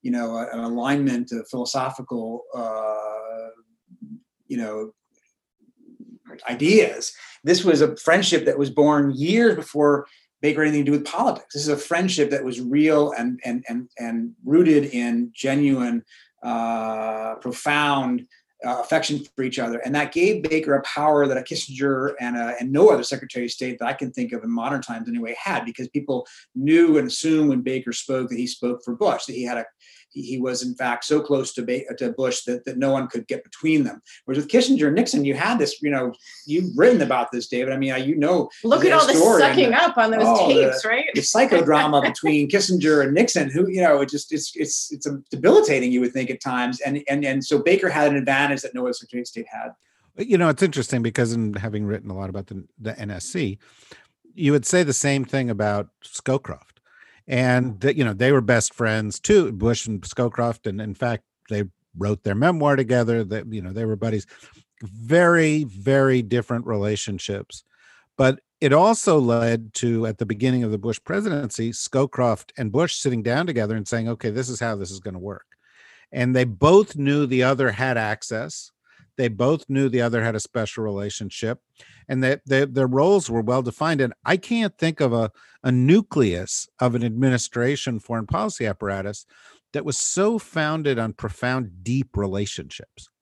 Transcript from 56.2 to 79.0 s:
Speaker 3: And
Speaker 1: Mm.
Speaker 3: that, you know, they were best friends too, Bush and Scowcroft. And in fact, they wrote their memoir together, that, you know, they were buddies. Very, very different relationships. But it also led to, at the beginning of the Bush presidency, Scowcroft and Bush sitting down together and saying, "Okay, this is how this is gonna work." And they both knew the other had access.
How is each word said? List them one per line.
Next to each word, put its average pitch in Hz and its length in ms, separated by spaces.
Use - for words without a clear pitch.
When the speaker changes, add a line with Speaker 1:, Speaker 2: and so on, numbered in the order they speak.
Speaker 3:
And 127 460
Speaker 1:
Mm. 95 80
Speaker 3:
that, 135 140
you 147 80
know, 110 100
they 120 180
were 139 100
best 113 320
friends 110 460
too, 185 320
Bush 113 340
and 107 160
Scowcroft. 120 640
And 104 160
in 107 140
fact, 120 300
they 104 180
wrote 98 280
their 101 100
memoir 147 420
together, 117 480
that, 107 300
you 107 80
know, 90 100
they 113 140
were 110 100
buddies. 110 300
Very, 156 840
very 127 580
different 117 420
relationships. 101 1000
But 135 220
it 143 140
also 180 460
led 117 560
to, 113 320
at 104 100
the 117 80
beginning 120 380
of 107 80
the 107 80
Bush 107 240
presidency, 147 640
Scowcroft 127 880
and 110 140
Bush 156 240
sitting 123 260
down 120 240
together 113 300
and 107 120
saying, 113 220
"Okay, 113 220
this 123 180
is 120 100
how 113 160
this 95 140
is 95 100
gonna 92 200
work." 92 260
And 127 240
they 127 100
both 151 500
knew 143 320
the 127 160
other 131 300
had 123 220
access. 110 760